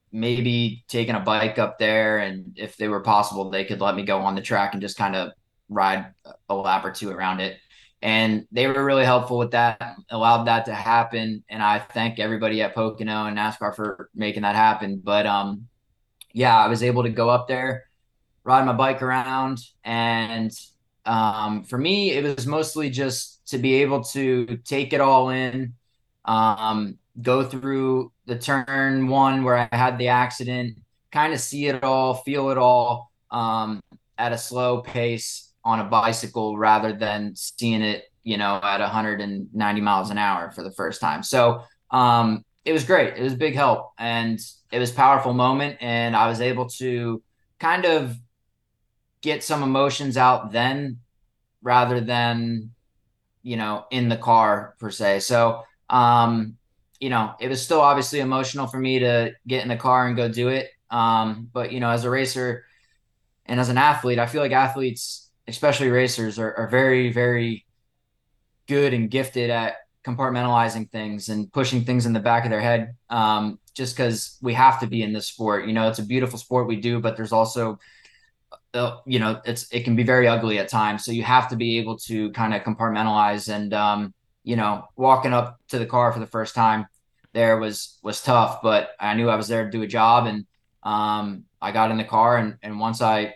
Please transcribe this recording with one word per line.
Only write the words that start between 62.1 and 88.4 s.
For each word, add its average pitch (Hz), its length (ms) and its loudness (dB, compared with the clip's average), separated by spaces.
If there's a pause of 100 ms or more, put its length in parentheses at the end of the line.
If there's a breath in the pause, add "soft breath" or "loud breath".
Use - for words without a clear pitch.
and 123 140 -2
as 123 80 0
an 123 100 0
athlete, 131 420 2
I 120 80 0
feel 147 140 -4
like 131 120 0
athletes, 131 760 -2 (180)
especially 131 420 0
racers, 120 480 0
are, 110 180 -4
are 113 120 -4
very, 127 440 4
very 120 540 0 (1000)
good 143 260 2
and 113 160 0
gifted 127 400 -2
at 113 280 -2 (280)
compartmentalizing 123 840 0
things 107 380 -8
and 107 220 -6
pushing 127 340 0
things 123 200 2
in 113 80 2
the 110 60 0
back 120 260 2
of 113 60 -4
their 110 100 0
head, 117 340 0 (140)
um, 107 480 0 (160)
just 123 240 -6
'cause 117 440 -2
we 123 120 -2
have 127 260 6
to 120 80 -4
be 117 140 -2
in 107 120 -4
this 104 140 -6
sport. 104 380 -2
You 110 80 -2
know, 110 140 2
it's 110 120 -2
a 107 60 -6
beautiful 123 320 -2
sport 123 300 -2
we 117 80 -2
do, 117 240 -2
but 110 160 -4
there's 113 160 -10
also, 113 480 0 (920 soft breath)
uh, 120 320 -2
you 127 140 0
know, 110 260 -2
it's, 120 260 -8
it 120 140 -4
can 117 100 2
be 120 80 2
very 127 240 4
ugly 110 320 2
at 98 80 -4
times. 107 380 -2
So 117 60 -8
you 113 120 -4
have 123 260 4
to 123 60 -6
be 117 220 -2
able 110 220 -6
to 107 320 -4
kind 110 220 -2
of 101 100 -4
compartmentalize. 107 920 0
And, 104 200 -4
um, 104 400 0 (300)
you 117 120 -2
know, 104 300 -2 (100)
walking 131 380 4
up 120 260 -2 (100)
to 127 100 -4
the 113 60 -4
car 120 260 2
for 113 80 -8
the 107 80 -8
first 110 280 -8
time 110 300 2 (480)
there 113 240 4
was, 107 460 -8
was 104 180 -8
tough, 120 400 4